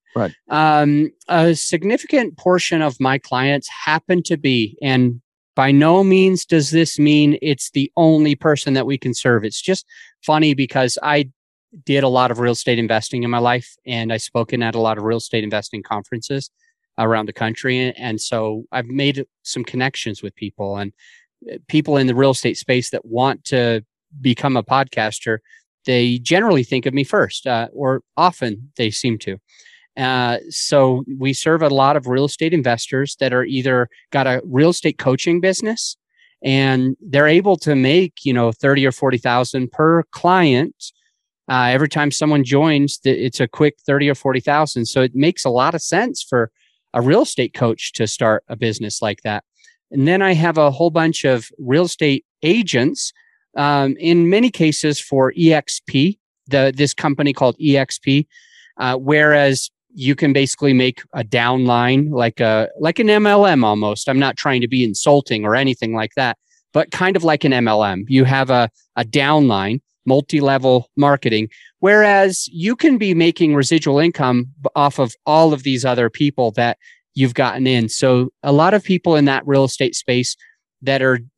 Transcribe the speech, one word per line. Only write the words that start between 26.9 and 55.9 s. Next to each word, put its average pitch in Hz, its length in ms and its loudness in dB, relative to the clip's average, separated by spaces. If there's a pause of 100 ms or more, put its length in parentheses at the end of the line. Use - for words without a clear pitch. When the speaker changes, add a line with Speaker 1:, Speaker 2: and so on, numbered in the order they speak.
Speaker 2:
me 139 100 0
first, - 420 -2
uh, 117 260 -2
or 135 300 -4 (140)
often 135 600 -2
they 113 140 -2
seem 113 280 -4
to. 95 200 -10 (580)
Uh, 127 420 -2 (120)
so 131 540 0 (140)
we 135 140 -2
serve 160 300 -2
a 151 60 2
lot 139 280 2
of 131 100 -4
real 127 180 0
estate 160 280 -4
investors 131 680 -2
that 131 120 -2
are 123 120 0
either 127 440 -2 (220)
got 135 160 0
a 127 180 -2
real 151 260 2
estate 160 280 -4
coaching 170 420 -2
business 190 560 -4 (460)
and 131 580 0
they're 147 260 0
able 180 300 4
to 151 180 -2
make, 147 500 0
you 135 80 0
know, 120 200 2
thirty 139 340 0
or 127 60 2
forty 127 260 -2
thousand 123 540 -2
per 160 400 2
client. 165 800 2 (580)
Uh, 127 220 0
every 139 160 0
time 147 240 -2
someone 151 320 0
joins, 143 540 0
th-, 135 200 0
it's 120 220 -6
a 123 80 0
quick 151 260 -2 (120)
thirty 143 220 0
or 139 60 0
forty 131 260 -2
thousand. 143 460 -2
So 131 160 0
it 127 140 -2
makes 156 280 0
a 135 60 -2
lot 131 240 0
of 160 80 -8
sense 233 400 -2
for 117 300 -2 (420)
a 123 60 0
real 147 220 4
estate 127 320 -4
coach - 400 -4
to 113 120 -2
start 110 420 -2
a 117 80 -12
business 110 460 -6
like 104 200 -6
that. 107 200 -6 (480)
And 139 160 0
then 185 160 2
I 190 120 2
have 160 240 0
a 147 120 4
whole 156 200 0
bunch 165 340 0
of 127 240 0 (100)
real 143 260 0
estate 147 400 -2 (180)
agents, 175 720 0 (440)
um, 143 420 0
in 170 320 4
many 226 180 2
cases 156 520 -2
for 131 360 0
E 165 160 4
X - 360 -2
P, 160 320 0 (260)